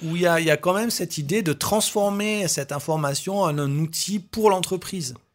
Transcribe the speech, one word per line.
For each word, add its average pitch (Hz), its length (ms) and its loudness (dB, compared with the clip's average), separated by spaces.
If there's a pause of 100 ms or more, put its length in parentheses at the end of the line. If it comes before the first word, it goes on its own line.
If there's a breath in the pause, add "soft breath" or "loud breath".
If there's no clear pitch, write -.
où 160 120 -4
il 175 60 -2
y 175 60 4
a, 165 140 4
il 165 60 0
y 160 40 4
a 151 80 4
quand 175 160 0
même 226 160 0
cette 180 260 -4
idée 156 240 0
de 160 140 2
transformer 208 960 0
cette 143 240 -4
information 156 680 -2
en 160 160 2
un 143 220 0
outil 160 400 -2
pour 214 320 2
l'entreprise. 180 640 -2 (200)